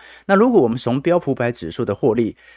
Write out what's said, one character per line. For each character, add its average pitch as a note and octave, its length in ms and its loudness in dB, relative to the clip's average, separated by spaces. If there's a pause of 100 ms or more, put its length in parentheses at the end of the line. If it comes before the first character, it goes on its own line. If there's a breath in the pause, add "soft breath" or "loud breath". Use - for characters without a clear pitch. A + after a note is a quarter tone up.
(260 loud breath)
那 G3 100 2
如 A#3+ 160 4
果 G3+ 80 4
我 B2 80 4
们 A#2 80 -4
从 B2+ 240 -2
标 E3+ 180 0
普 C#3 160 -2
百 A#2+ 160 -2
指 E2 200 -10
数 A#2 140 -6
的 G#2 100 -4
获 B2 180 0
利 A2 240 -2 (200 loud breath)